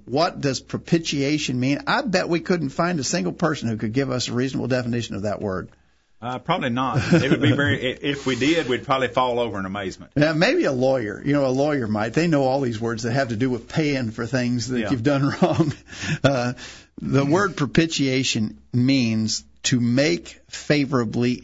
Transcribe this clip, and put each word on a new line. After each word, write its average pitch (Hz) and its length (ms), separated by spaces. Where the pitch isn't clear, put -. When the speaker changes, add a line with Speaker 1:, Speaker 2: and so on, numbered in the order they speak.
Speaker 1:
"What 147 360
does 135 180
propitiation 143 1000
mean?" 135 280
I 220 140
bet 185 280
we 170 120
couldn't 165 280
find 170 300
a 123 40
single 175 280
person 151 380
who 107 80
could 110 160
give 135 180
us 123 160
a 117 60
reasonable 127 340
definition 120 480
of 98 80
that 104 180
word. 92 280
Speaker 2:
Uh, 123 180
probably 165 300
not. 127 280
It 139 160
would 135 120
be 147 100
very, 143 240
Speaker 1:
<laughs> 127 180
Speaker 2:
i-, - 80
if 143 240
we 131 100
did, 143 320
we'd 123 180
probably 131 240
fall 123 300
over 110 200
in 95 60
amazement. 95 500
Speaker 1:
Yeah, 151 180
maybe 254 300
a 160 80
lawyer. 127 520
You 139 100
know, 143 120
a 131 40
lawyer 135 380
might. 104 260
They 165 140
know 143 160
all 135 180
these 117 200
words 117 220
that 117 80
have 135 180
to 117 60
do 131 140
with 120 200
paying 139 420
for 117 140
things 123 440
that 127 100
Speaker 2:
Yeah. 110 120
Speaker 1:
you've 120 120
done 139 260
<laughs> - 120
wrong. 165 320
Uh, 123 300
the 139 260
word 170 300
propitiation 131 1000
means 120 720
to 123 160
make 135 680
favorably 123 960